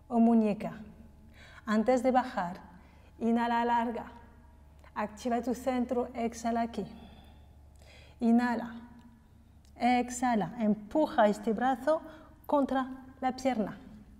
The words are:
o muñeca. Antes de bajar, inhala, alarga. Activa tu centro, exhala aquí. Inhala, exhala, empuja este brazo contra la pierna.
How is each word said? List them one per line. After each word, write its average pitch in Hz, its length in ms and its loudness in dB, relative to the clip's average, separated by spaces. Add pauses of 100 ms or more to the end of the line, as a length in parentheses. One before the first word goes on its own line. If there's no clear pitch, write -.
o 240 120 2
muñeca. 214 580 4 (840)
Antes 220 400 2
de 262 80 4
bajar, 202 480 0 (580)
inhala, 233 440 2
alarga. 233 440 0 (880)
Activa 214 480 -4
tu 254 120 -2
centro, 247 600 -2
exhala 233 480 -2
aquí. 226 240 -6 (1300)
Inhala, 233 560 2 (1000)
exhala, 247 840 0
empuja 220 680 2
este 208 240 -2
brazo 269 480 0 (460)
contra 262 580 0 (160)
la 254 160 0
pierna. - 420 -2 (420)